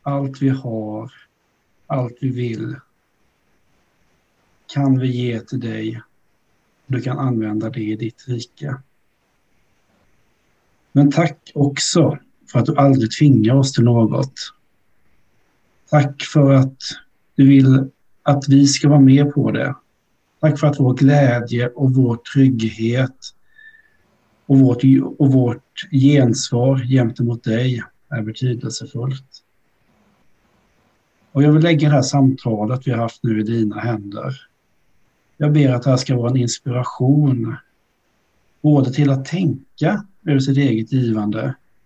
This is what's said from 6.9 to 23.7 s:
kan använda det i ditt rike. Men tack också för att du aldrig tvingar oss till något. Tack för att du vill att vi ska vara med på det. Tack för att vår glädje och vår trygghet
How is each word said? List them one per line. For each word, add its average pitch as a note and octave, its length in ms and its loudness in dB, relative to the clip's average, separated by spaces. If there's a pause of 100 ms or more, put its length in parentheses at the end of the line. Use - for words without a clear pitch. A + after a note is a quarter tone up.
kan B2+ 180 -8
använda A2 500 -4
det A2 120 -10
i G#2+ 140 -6
ditt A2+ 320 -12
rike. C3 480 -10 (2250)
Men C#3+ 200 4
tack - 420 -4
också C#3 640 0 (340)
för C3 80 0
att A2+ 60 0
du C#3 100 -4
aldrig C3 440 2
tvingar B2 360 4
oss C3+ 180 0
till A#2 100 0
något. A#2+ 500 0 (1600)
Tack C#3 340 0
för C#3 300 2
att C3 240 2 (580)
du C#3 120 6
vill C3 440 4 (320)
att C#3 260 0
vi C#3 180 6
ska - 220 0
vara D3 100 6
med C3+ 340 6
på A2 180 0
det. - 240 -4 (640)
Tack D3+ 200 0
för D3+ 80 2
att C#3 120 0
vår B2+ 140 2
glädje A#2+ 720 2
och C3 260 0
vår A#2+ 220 2 (180)
trygghet A#2 1000 -2 (1120)